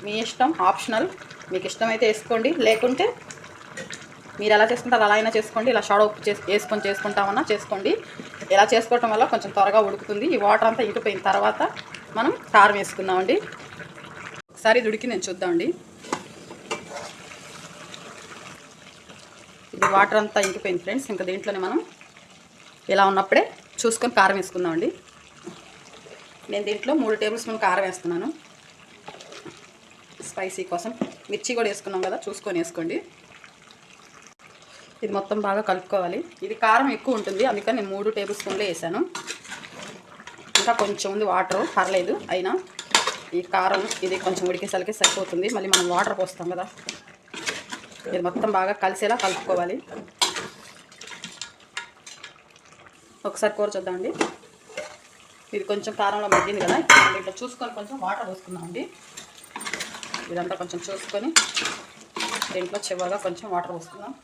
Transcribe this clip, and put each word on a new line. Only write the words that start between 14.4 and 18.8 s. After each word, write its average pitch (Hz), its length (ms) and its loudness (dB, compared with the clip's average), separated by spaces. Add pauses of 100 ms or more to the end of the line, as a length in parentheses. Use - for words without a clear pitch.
ఒకసారి 226 300 4
ఇది 220 100 0
ఉడికి 220 220 -4
నేను 180 160 -4
చూద్దామండి. 180 400 0 (4000)